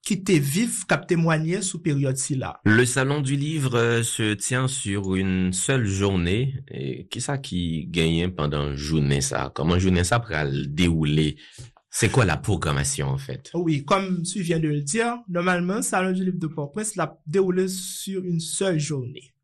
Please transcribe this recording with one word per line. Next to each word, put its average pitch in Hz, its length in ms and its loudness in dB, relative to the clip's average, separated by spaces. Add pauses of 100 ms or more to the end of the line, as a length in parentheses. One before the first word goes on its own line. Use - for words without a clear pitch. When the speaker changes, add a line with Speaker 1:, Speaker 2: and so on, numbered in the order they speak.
Speaker 1:
ki 190 200 0
te 180 120 6
viv, 156 500 0
k 175 60 2
ap 143 160 -4
temwaye 165 560 2
sou 170 160 -6
peryòd 139 380 0
si 139 180 -2
la. 95 160 -4 (100)
Speaker 2:
Le 110 220 6
Salon 139 340 2
du 139 160 0
Livre, 143 400 0
euh, 117 260 4
se 107 320 0
tient 127 340 -2
sur 98 480 -2
une 92 360 2
seule 123 340 0
journée. 98 680 2 (160)
Et - 400 -8
qui 117 100 -8
ça 139 180 -4
qui 85 480 -4
gagne 82 440 2
pendant 73 460 -2
journée 71 440 2
ça? 67 340 -2
Comment 85 240 2
journée 92 260 4
ça - 160 2
pral 71 520 -2
dérouler? 78 640 2 (540)
C'est 107 200 0
quoi 123 140 4
la 80 120 2
programmation, 73 720 0
en 67 100 -2
fait? - 360 -10
Speaker 1:
Oui, 160 300 0
comme 190 380 0
tu 190 200 -4
viens 165 180 0
de 156 80 0
le 147 140 0
dire, 226 340 -2 (120)
normalement, 180 540 0
Salon 185 300 0
du 185 120 0
Livre 180 140 -2
de 160 80 -4
Port-au-Prince 156 500 -6
l'a 156 300 -4
déroulé 185 400 2
sur 185 580 -8
une 170 160 0
seule 175 380 0
journée. 139 540 -6 (120)